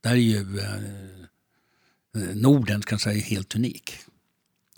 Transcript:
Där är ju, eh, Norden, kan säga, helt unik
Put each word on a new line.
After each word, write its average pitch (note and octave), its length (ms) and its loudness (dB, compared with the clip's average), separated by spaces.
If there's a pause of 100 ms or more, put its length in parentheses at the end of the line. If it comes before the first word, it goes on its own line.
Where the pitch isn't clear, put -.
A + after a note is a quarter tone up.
Där A#2 100 -2
är A#2+ 40 4
ju, G2+ 440 2
eh, G2+ 1800 -12
Norden, G#2+ 480 4
kan G#2+ 160 -2
säga, G#2+ 240 -2
helt G2 340 -4
unik - 360 -4 (840)